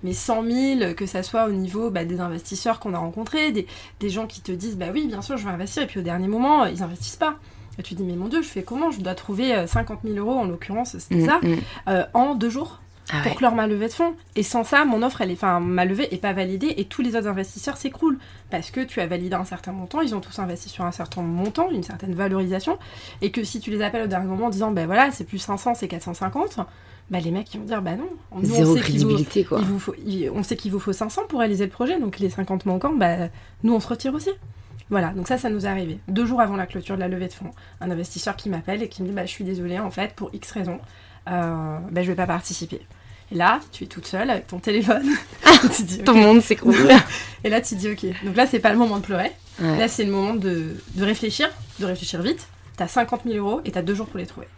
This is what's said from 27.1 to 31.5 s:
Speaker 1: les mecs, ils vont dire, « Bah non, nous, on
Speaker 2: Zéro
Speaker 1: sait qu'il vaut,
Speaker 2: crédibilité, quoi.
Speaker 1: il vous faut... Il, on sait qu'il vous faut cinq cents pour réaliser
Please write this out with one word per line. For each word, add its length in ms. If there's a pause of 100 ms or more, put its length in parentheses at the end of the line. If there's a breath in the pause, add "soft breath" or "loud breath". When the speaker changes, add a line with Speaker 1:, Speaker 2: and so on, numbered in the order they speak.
Speaker 1:
les 100
mecs, 240
ils 60
vont 60
dire, « 160
Bah 100
non, 160 (240)
nous, 80
on 20
Speaker 2:
Zéro 340
Speaker 1:
sait 60
qu'il 160
vaut, 80
Speaker 2:
crédibilité, 380
quoi. 160
Speaker 1:
il 60
vous 120
faut... 160 (100)
Il, 260
on 120
sait 140
qu'il 160
vous 80
faut 120
cinq 200
cents 160
pour 100
réaliser 260